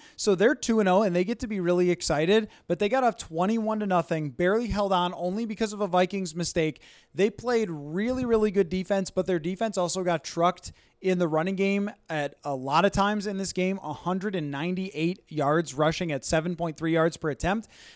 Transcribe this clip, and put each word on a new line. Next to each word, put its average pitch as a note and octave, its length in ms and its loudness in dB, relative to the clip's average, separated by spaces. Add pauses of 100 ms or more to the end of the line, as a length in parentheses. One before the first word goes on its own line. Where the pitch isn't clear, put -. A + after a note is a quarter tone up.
(160)
So G#3 180 2
they're G#3 200 4
two A3+ 260 0
and G3 80 4
oh, F#3 140 6
and F3+ 140 2
they F3+ 80 2
get G#3+ 160 -4
to B3 80 -8
be G#3 120 -4
really F3+ 300 2
excited. F3 580 2 (200)
But F3 100 0
they G#3 100 0
got B3+ 140 2
up A#3+ 160 2
twenty-one G#3+ 600 -2
to G#3+ 60 -2
nothing, E3 440 -2
barely G3 380 0
held G3 240 0
on F3+ 240 2
only F#3 280 -4
because G#3+ 280 -4
of G#3 80 -10
a G3+ 80 0
Vikings F3+ 480 0
mistake. D#3+ 440 -2 (340)
They G3 160 2
played A3+ 400 -2
really, F#3+ 560 -4
really A3 240 2
good F#3 180 0
defense, F#3 420 -2
but F#3 140 -2
their F3+ 140 0
defense F#3+ 400 -4
also F3+ 240 -2
got F3 200 0
trucked - 500 0 (280)
in F#3 180 2
the F3 100 2
running D#3+ 280 0
game G3 340 0 (200)
at D3 240 -4 (100)
a C#3+ 100 -4
lot C3+ 300 2
of G3 80 4
times G3+ 340 0
in G3+ 120 -6
this F#3+ 160 -6
game, F#3 280 0
a D3+ 120 -8
hundred F#3 400 -4
and D3+ 160 -4
ninety-eight F3 800 -4
yards D3+ 440 2
rushing D#3+ 400 0
at C3+ 120 -4
seven E3 320 0
point E3 200 -6
three D#3+ 160 -2
yards E3 240 2
per D#3+ 140 -4
attempt. F#3+ 380 -2 (280)